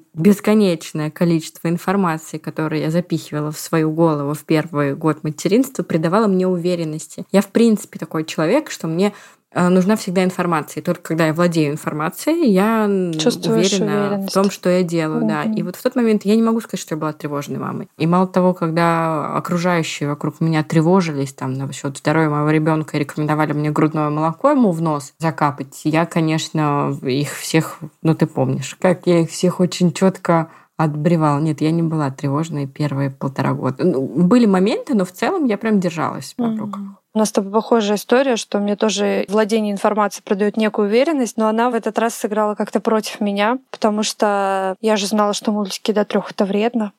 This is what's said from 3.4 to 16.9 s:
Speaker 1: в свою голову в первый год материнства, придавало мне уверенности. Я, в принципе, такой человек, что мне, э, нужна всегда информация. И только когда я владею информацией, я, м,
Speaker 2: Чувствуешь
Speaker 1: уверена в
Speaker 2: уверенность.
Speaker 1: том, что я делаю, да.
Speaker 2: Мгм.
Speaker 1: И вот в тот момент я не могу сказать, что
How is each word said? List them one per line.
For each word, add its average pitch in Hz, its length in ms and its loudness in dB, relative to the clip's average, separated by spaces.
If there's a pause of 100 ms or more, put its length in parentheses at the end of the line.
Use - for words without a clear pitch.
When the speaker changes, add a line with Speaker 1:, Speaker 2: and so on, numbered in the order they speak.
Speaker 1:
в 151 60 -14
свою 156 320 0
голову 151 440 0
в 143 100 -10
первый 147 500 0
год 156 300 -2
материнства, 180 580 0
придавало 175 440 0
мне 185 200 2
уверенности. 170 840 -4
Я, 196 80 4
в 202 80 2
принципе, 220 500 2
такой 160 260 -6
человек, 170 460 0
что - 160 -8
мне, 180 260 0 (440)
э, 175 120 4
нужна 185 260 4
всегда 185 300 0
информация. 175 560 -2
И 147 40 -10
только 175 180 -2
когда 165 260 0
я 156 40 2
владею 165 400 2
информацией, 175 800 -2
я, 214 360 2
м, 185 300 0
Speaker 2:
Чувствуешь 196 560 2
Speaker 1:
уверена 202 200 0
в 202 140 0
Speaker 2:
уверенность. 196 280 -4
Speaker 1:
том, 196 160 2
что - 180 -4
я 180 140 4
делаю, 160 460 -2
да. 151 160 0
Speaker 2:
Мгм. 220 100 -2
Speaker 1:
И 214 80 -2
вот 175 140 -8
в - 60 -18
тот 254 120 -2
момент 220 300 2
я 202 100 2
не 226 80 4
могу 226 180 0
сказать, 208 200 -8
что - 160 -6